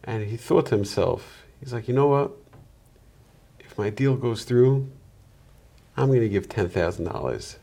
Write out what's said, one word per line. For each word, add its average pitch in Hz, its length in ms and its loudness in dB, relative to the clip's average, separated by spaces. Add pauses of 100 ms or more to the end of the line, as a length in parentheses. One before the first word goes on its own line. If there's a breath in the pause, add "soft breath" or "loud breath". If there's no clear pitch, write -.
And 110 240 -6
he 113 100 -8
thought - 300 0
to - 80 0
himself, 95 680 -2 (160)
he's 131 140 -14
like, 113 140 -8
"You 123 80 -2
know 139 120 4
what? 143 260 0 (1300)
If - 180 -16
my 104 120 -2
deal 135 260 2
goes 120 280 -2
through, 131 440 4 (1080)
I'm 131 120 2
gonna 123 180 4
give 98 220 0
ten 92 200 -2
thousand 85 360 -2
dollars - 580 -6